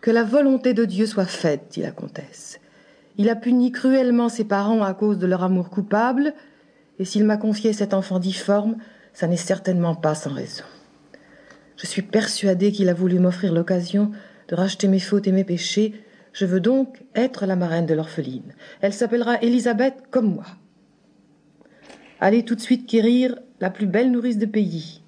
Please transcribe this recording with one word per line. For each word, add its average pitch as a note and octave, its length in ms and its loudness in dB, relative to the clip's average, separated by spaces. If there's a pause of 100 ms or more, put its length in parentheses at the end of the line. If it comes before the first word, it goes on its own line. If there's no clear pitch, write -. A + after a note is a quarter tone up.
Que - 100 0
la A#3 140 4
volonté C4 500 2
de A3+ 100 2
Dieu G3 220 0
soit G3+ 200 -2
faite, D3+ 440 -2
dit E3 120 -8
la D#3+ 100 -6
comtesse. - 680 -16 (600)
Il G3+ 120 4
a A3+ 60 -2
puni B3 340 2
cruellement B3 580 2
ses A#3 140 -4
parents G#3 400 0
à F#3+ 120 -2
cause G#3 240 0
de F3+ 100 0
leur F3+ 160 0
amour F#3 260 0
coupable, A#3+ 640 0 (640)
et F#3+ 60 -4
s'il G#3 200 0
m'a G#3+ 120 4
confié G#3+ 360 0
cet G#3 220 -2
enfant F#3 240 -2
difforme, G3+ 580 0 (360)
ça - 140 -4
n'est F3 100 0
certainement F3 600 -2
pas D#3 180 0
sans D3+ 180 -8
raison. - 300 -12 (1120)
Je - 80 -18
suis - 160 -6
persuadée G3 720 0
qu'il G3+ 180 0
a F3 60 2
voulu F3+ 240 2
m'offrir F3+ 340 2
l'occasion F3+ 600 0 (360)
de E3+ 60 -4
racheter F#3+ 320 -2
mes F#3+ 140 4
fautes G3+ 260 0
et F#3+ 60 2
mes F#3+ 100 2
péchés. G3+ 580 -2 (320)
Je G3 140 -2
veux F#3 140 2
donc C4 420 0 (140)
être B3 280 -2
la F#3+ 120 0
marraine E3+ 300 0
de D#3 80 2
l'orpheline. D3 600 -6 (260)
Elle G3+ 120 0
s'appellera A#3 500 0
Élisabeth A#3+ 520 2 (180)
comme A3 200 2
moi. D3+ 140 -8 (1700)
Allez A3 240 4
tout A#3 100 -2
de A3+ 60 -8
suite B3+ 280 0
quérir A#3+ 480 2 (240)
la F#3 80 -2
plus G3+ 180 -4
belle A3+ 260 2
nourrice A#3+ 260 0
de G#3+ 80 0
pays. F#3 600 -4